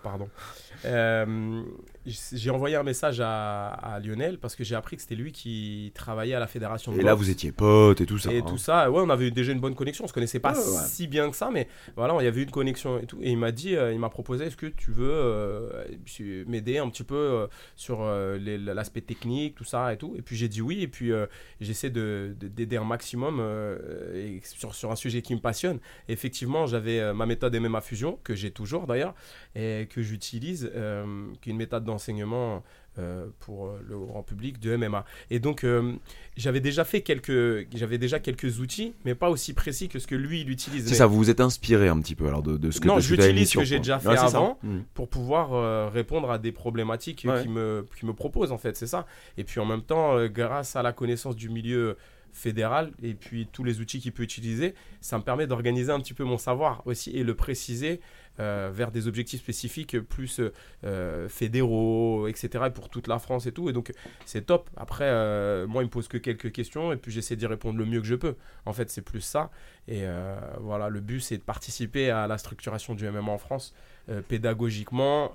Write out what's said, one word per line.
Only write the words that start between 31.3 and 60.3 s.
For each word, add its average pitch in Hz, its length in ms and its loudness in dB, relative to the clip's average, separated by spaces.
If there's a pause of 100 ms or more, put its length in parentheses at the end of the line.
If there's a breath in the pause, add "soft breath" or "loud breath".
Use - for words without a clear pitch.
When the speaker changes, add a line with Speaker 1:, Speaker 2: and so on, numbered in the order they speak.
Speaker 1:
qui - 80 -12
est 110 40 -4
une 110 60 -2
méthode 113 260 -4
d'enseignement, 107 800 -4 (340 soft breath)
euh, 87 280 -6 (140)
pour, 98 260 -10
euh, 101 120 -10 (100)
le 104 100 -10
grand 101 240 -8
public 120 360 -8
de 110 140 -2
M 120 100 2
M 107 120 -2
A. 101 100 -2 (260 loud breath)
Et 120 80 0
donc, 147 260 0
euh, 120 280 4 (440 loud breath)
j'avais 131 240 0
déjà 143 240 2
fait 202 180 0
quelques, 120 720 2
j'avais 117 240 -2
déjà 127 200 0
quelques 123 420 -2
outils, 202 340 -4 (100)
mais 123 100 0
pas 175 160 2
aussi 143 240 -2
précis - 340 0
que 135 100 -6
ce 127 80 -6
que - 80 -2
lui, 143 260 -2
il 139 100 -4
utilise. 131 340 -4
Speaker 2:
C'est 113 60 2
Speaker 1:
Mais 123 60 6
Speaker 2:
ça, 120 100 12
vous 104 100 10
vous 110 140 10
êtes 113 100 8
inspiré 113 480 6
un 80 120 6
petit 78 140 -2
peu 76 120 0
alors 73 160 0
de, 78 140 0
de 78 140 0
ce - 100 -2
que - 80 8
Speaker 1:
Non, 196 80 10
Speaker 2:
de - 40 8
ce 127 100 4
que 175 60 6
t'as 98 60 10
Speaker 1:
j'utilise 95 160 10
Speaker 2:
émis 101 80 8
Speaker 1:
ce - 120 4
que 143 60 6
Speaker 2:
sur - 0 -
Speaker 1:
j'ai 135 120 2
Speaker 2:
toi. 131 60 2
Speaker 1:
déjà 135 180 2
fait 95 80 2
Speaker 2:
Ouais, 117 80 8
c'est 127 120 8
ça. 127 100 4
Speaker 1:
avant 220 240 4
Speaker 2:
Mm. 101 160 -2 (160)
Speaker 1:
pour 123 140 -6
pouvoir, 135 460 2
euh, 110 380 2
répondre 123 380 0
à 117 80 0
des 113 140 -4
problématiques 113 760 -4
Speaker 2:
Ouais. 127 140 2
Speaker 1:
qui 123 60 -4
me, 110 380 -2 (120)
qui - 60 -10
me 113 80 -2
proposent, 139 400 0
en 113 60 -4
fait, 110 180 -4
c'est 117 100 -8
ça. 170 200 -4 (320 loud breath)
Et 98 60 -6
puis - 160 -6
en 104 60 0
même 110 160 -2
temps, 156 340 2
euh, 117 120 4
grâce 120 460 -2
à 131 80 0
la 120 100 2
connaissance 120 440 -2
du 110 120 -8
milieu 113 480 0 (360 soft breath)
fédéral 117 580 0 (120)
et 117 120 -6
puis 113 360 -8
tous - 140 -8
les 120 160 0
outils 117 200 -6
qu'il 123 120 -6
peut - 100 -6
utiliser, 117 520 -4 (260 soft breath)
ça - 160 -6
me 107 60 -4
permet 135 240 -2
d'organiser 123 440 0
un 143 100 2
petit 127 120 -8
peu 139 120 -4
mon 123 120 0
savoir 127 480 0
aussi - 280 -6
et 131 120 0
le 113 100 2
préciser, 139 640 -2 (380 soft breath)
euh, 101 320 -4
vers 110 200 -2
des 113 180 -2
objectifs 117 320 -4
spécifiques 123 580 -6
plus, 127 440 -4 (420 soft breath)